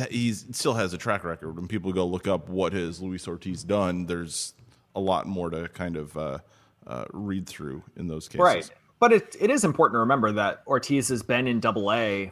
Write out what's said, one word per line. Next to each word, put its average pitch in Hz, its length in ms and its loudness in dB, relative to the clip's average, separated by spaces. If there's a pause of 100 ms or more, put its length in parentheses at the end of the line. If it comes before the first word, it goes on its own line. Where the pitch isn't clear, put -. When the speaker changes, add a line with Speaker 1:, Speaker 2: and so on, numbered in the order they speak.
Speaker 1:
he's 117 460 -2
still 135 200 0
has 98 200 0
a 87 40 -8
track 98 260 -2
record. 80 340 -6
When 90 100 -8
people 95 260 -4
go 90 140 2
look 90 200 -4
up 90 220 -2
what 92 240 0
has 85 260 -4
Luis 92 280 -8
Ortiz 87 360 -8
done, 90 440 0
there's 85 480 -6 (400)
a 98 40 -4
lot 95 280 0
more 87 240 -4
to 82 180 -4
kind 87 260 -6
of, 76 220 -8
uh, 76 220 -4 (480)
uh, 60 260 -8
read 98 340 -6
through 76 360 -10 (140)
in 87 100 -6
those 80 200 -8
cases. - 140 0
Speaker 2:
Right. 123 300 6 (280)
But 233 140 8
it, - 260 4
it 208 100 4
is 262 140 4
important 147 320 4
to 117 40 4
remember 113 340 4
that 101 340 0
Ortiz 135 420 2
has 120 140 -2
been 127 240 2
in 120 140 2
Double 104 320 2
A 101 380 0